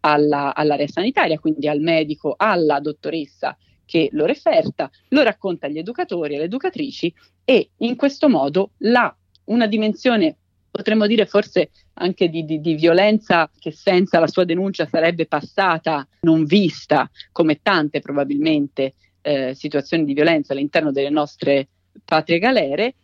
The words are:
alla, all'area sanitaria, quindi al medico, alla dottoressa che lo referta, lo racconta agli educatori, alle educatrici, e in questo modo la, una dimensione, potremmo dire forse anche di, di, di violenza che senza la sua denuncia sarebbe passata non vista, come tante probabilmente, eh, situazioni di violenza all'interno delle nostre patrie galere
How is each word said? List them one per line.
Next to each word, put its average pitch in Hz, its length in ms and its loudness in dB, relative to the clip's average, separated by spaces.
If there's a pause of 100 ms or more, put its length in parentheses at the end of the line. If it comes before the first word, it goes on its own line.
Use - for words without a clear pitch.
alla, 147 540 2
all'area 147 320 0
sanitaria, 180 520 -2
quindi 151 280 -2
al 147 120 0
medico, 156 560 -2
alla 170 440 0
dottoressa 147 760 -8 (300)
che 160 280 0
lo 151 120 0
referta, - 640 -2 (200)
lo 285 120 2
racconta 190 460 -2
agli 147 100 -8
educatori, 175 580 -6
alle 151 100 -4
educatrici, 202 680 -6 (300)
e 254 340 2
in 240 180 -4
questo 277 320 0
modo 170 500 2
la, 226 380 0 (300)
una 226 220 0
dimensione, 214 680 0 (340)
potremmo 214 340 0
dire 214 220 2
forse 185 420 0 (240)
anche 180 340 -2
di, 160 180 -4
di, 156 140 -4
di 160 140 -2
violenza 175 760 2 (100)
che 160 120 -10
senza 180 480 2
la 165 80 4
sua 185 160 0
denuncia 175 440 -2
sarebbe 165 400 0
passata 160 800 -2 (160)
non 160 240 4
vista, 151 640 0 (220)
come 160 300 0
tante 156 380 0
probabilmente, 143 960 -2 (260)
eh, 135 320 -2
situazioni 165 500 -4
di 139 100 -2
violenza 151 400 0
all'interno 147 380 -2
delle 139 180 -2
nostre 143 580 -2 (360)
patrie 165 360 0
galere 202 640 0